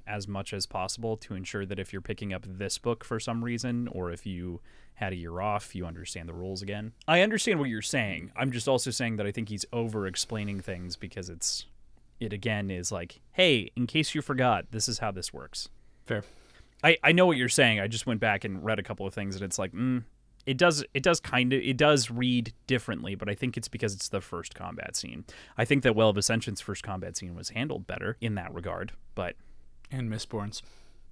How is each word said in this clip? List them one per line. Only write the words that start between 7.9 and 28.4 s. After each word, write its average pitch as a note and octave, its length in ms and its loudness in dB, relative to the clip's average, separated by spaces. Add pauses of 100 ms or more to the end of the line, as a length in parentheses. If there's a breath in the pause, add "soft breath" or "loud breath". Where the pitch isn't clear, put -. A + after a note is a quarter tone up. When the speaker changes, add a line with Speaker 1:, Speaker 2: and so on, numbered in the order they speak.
Speaker 1:
I'm C3 160 0
just A#2+ 160 -2
also C3 240 4
saying A2+ 260 0
that G#2 80 0
I G2+ 60 0
think G#2+ 180 -4
he's G#2 240 -6
over-explaining G#2 880 -2
things F2+ 340 -8
because F#2 340 -10
it's, - 360 -4 (540)
it G#2+ 140 -4
again G#2 360 -2
is F2+ 220 -4
like, F2 280 -8 (120)
"Hey, D3+ 440 6
in B2 120 0
case - 260 0
you D3+ 80 0
forgot, B2+ 500 2
this A2 160 -2
is A2+ 120 -4
how G#2+ 120 -2
this F#2 220 -8
works." - 360 -12 (360)
Speaker 2:
Fair. G#2+ 180 -2 (600 soft breath)
Speaker 1:
I, D#3+ 200 8
I D3+ 100 8
know F3+ 120 10
what E3+ 120 8
you're B2 120 2
saying. A2+ 300 6
I G2+ 80 2
just A2+ 180 -4
went A2+ 140 0
back G#2 260 2
and F#2+ 180 -4
read G#2+ 160 2
a G2 40 -2
couple G2 240 -6
of F#2 60 -6
things, G2 220 -4
and F#2+ 80 -6
it's F#2 140 -4
like, F#2+ 140 -2
mm, B2 320 0 (420)
it C3 120 0
does, D#3 260 6 (100)
it C#3 100 0
does E3+ 160 6
kinda, B2+ 360 2 (120)
it C3 100 2
does D3 340 6
read B2 420 2 (140)
differently, G2+ 480 0
but G2 140 -6
I G2+ 60 0
think B2 220 -4
it's A2+ 100 -4
because G#2+ 280 -2
it's - 140 -6
the G2 120 -2
first - 340 -10
combat E2+ 400 -8
scene. - 280 -8 (340 loud breath)
I A2+ 80 2
think C#3 180 6
that A#2 120 6
Well A2 140 8
of G2+ 80 4
Ascension's A2+ 440 0
first - 220 -8
combat F#2 340 -6
scene F2+ 180 -8
was F#2 140 -10
handled A#2 380 -4
better - 340 -4
in A2 140 0
that F2 180 -6